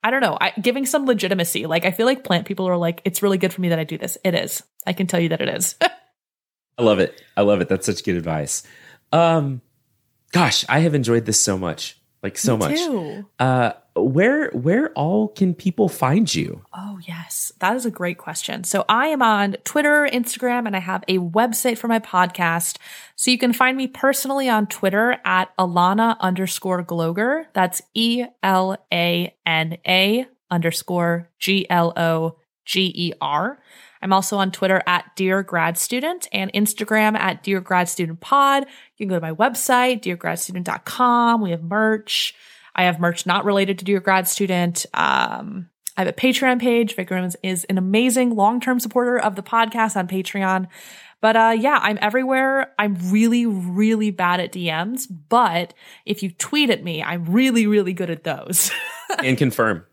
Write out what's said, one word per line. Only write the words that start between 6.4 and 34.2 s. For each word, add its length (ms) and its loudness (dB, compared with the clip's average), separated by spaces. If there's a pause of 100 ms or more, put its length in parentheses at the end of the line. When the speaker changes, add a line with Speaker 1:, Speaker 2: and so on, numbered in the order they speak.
Speaker 2:
I 40 0
love 160 6
it. 220 0 (160)
I 60 4
love 180 4
it. 80 0
That's 180 -2
such 180 -4
good 120 0
advice. 460 -4 (500)
Um, 480 2 (720)
gosh, 360 2
I 120 2
have 140 2
enjoyed 300 2
this 160 0
so 180 0
much. 400 -6 (240)
Like, 160 -8
so 180 0
Speaker 1:
Me 100 0
Speaker 2:
much. 120 0
Speaker 1:
too. 480 -6 (140)
Speaker 2:
Uh, 320 2 (240)
where, 560 2
where 400 0
all 360 0
can 260 0
people 340 0
find 440 2
you? 300 -4 (100)
Speaker 1:
Oh, 340 -12
yes. 520 -10
That 160 0
is 100 -6
a 60 -2
great 260 -6
question. 480 -10
So 240 0
I 200 2
am 140 0
on 420 2
Twitter, 460 2
Instagram, 560 -2
and 100 -4
I 20 -2
have 300 -6
a 100 2
website 600 0
for 100 -6
my 100 2
podcast. 800 0 (380)
So 160 0
you 60 2
can 140 2
find 240 2
me 120 -4
personally 600 0
on 200 2
Twitter 560 0
at 340 0
Elana 640 2
underscore 640 -2
Gloger. 680 -2
That's 280 0 (100)
E 320 0 (180)
L 340 2 (160)
A 420 0 (100)
N 320 0 (100)
A 400 2 (220)
underscore 800 -2 (120)
G 280 0
L 280 2
O 400 0 (280)
G 300 0
E 260 -4
R. 380 -4 (420)
I'm 120 -2
also 260 0